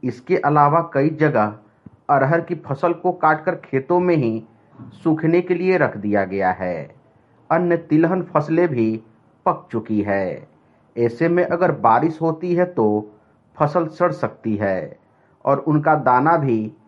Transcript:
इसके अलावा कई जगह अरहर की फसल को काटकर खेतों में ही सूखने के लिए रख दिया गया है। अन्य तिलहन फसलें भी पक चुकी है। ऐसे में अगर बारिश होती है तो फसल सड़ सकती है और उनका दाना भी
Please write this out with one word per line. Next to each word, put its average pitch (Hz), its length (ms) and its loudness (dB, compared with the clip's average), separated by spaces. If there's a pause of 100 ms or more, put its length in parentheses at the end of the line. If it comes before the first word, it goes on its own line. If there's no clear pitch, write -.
इसके 131 340 -4
अलावा 147 560 2
कई 143 160 2
जगह 123 460 0 (540)
अरहर 143 320 2
की 170 140 -6
फसल 156 380 -2
को 185 180 -2
काटकर 156 440 0
खेतों 139 440 -2
में 180 160 2
ही 113 280 -2 (380)
सूखने 165 600 0
के 180 120 -2
लिए 185 240 0
रख 127 200 0
दिया 101 280 -2
गया 92 260 -2
है। 87 440 -8 (560)
अन्य 170 260 0
तिलहन 170 460 0
फसलें 160 440 0
भी 113 360 -2 (420)
पक - 260 -4
चुकी 107 300 -4
है। 98 460 -4 (500)
ऐसे 120 320 0
में 175 160 2
अगर 175 260 0
बारिश 127 500 2
होती 165 340 -2
है 180 100 2
तो 107 500 -2 (420)
फसल 156 300 0
सड़ 175 240 0
सकती - 440 -6
है 95 440 -4 (460)
और 139 120 2
उनका 151 380 0
दाना 135 420 2
भी 113 360 -2 (140)